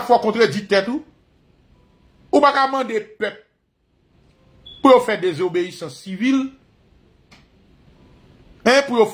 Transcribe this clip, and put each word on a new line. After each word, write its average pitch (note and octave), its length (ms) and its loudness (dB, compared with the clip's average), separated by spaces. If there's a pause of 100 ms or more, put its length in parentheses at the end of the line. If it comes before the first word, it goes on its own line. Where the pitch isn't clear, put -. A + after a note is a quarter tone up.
fò A#3 160 4
kontredi G#3 480 0
tèt G3 160 2
ou? C#4+ 160 -6 (1300)
Ou - 80 4
pa C#4+ 160 4
ka C4+ 160 0
mande B3 240 -4 (240)
pèp G3+ 160 -6 (1400)
pou C4+ 140 2
yo A#3+ 100 6
fè G#3+ 160 -4
dezobeyisans F3 800 -6
sivil, A3+ 400 -2 (2250)
hein, C4 240 4
pou A#3 140 2
yo G#3+ 120 6